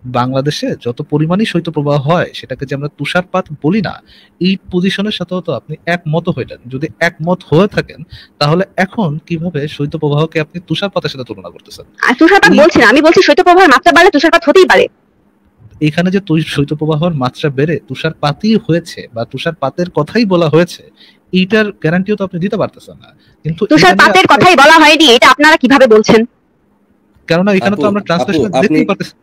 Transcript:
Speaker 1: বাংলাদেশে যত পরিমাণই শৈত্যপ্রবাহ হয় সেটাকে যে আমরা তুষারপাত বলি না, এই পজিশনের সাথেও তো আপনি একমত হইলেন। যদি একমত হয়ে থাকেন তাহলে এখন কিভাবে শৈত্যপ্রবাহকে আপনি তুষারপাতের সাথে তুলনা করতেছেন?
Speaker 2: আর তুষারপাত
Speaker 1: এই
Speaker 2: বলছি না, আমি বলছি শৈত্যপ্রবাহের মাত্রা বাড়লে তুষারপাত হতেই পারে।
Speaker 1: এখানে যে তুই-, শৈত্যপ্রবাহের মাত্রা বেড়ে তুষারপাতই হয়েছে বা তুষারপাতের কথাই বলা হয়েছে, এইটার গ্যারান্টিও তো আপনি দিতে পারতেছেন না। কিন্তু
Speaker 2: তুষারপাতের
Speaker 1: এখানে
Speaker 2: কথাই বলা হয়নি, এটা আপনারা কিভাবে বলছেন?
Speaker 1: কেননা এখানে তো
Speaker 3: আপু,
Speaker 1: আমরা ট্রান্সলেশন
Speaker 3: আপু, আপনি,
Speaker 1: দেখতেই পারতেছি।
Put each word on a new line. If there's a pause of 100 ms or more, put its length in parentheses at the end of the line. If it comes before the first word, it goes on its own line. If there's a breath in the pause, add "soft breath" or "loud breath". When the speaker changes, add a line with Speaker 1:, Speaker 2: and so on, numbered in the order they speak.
Speaker 1:
বাংলাদেশে (140)
যত
পরিমাণই
শৈত্যপ্রবাহ
হয়
সেটাকে
যে
আমরা
তুষারপাত (180)
বলি
না, (460 soft breath)
এই (180)
পজিশনের
সাথেও
তো
আপনি (100)
একমত
হইলেন।
যদি (120)
একমত (100)
হয়ে
থাকেন (400 soft breath)
তাহলে (120)
এখন (180)
কিভাবে
শৈত্যপ্রবাহকে
আপনি (100)
তুষারপাতের
সাথে
তুলনা
করতেছেন? (220)
Speaker 2:
আর
তুষারপাত
Speaker 1:
এই
Speaker 2:
বলছি
না,
আমি
বলছি
শৈত্যপ্রবাহের
মাত্রা
বাড়লে
তুষারপাত
হতেই
পারে। (960)
Speaker 1:
এখানে
যে
তুই-,
শৈত্যপ্রবাহের
মাত্রা
বেড়ে (120)
তুষারপাতই (100)
হয়েছে (140)
বা
তুষারপাতের
কথাই
বলা
হয়েছে, (500 soft breath)
এইটার
গ্যারান্টিও
তো
আপনি
দিতে
পারতেছেন
না। (340)
কিন্তু
Speaker 2:
তুষারপাতের
Speaker 1:
এখানে
Speaker 2:
কথাই
বলা
হয়নি, (100)
এটা
আপনারা
কিভাবে
বলছেন? (1080)
Speaker 1:
কেননা
এখানে
তো
Speaker 3:
আপু,
Speaker 1:
আমরা
ট্রান্সলেশন
Speaker 3:
আপু,
আপনি,
Speaker 1:
দেখতেই
পারতেছি।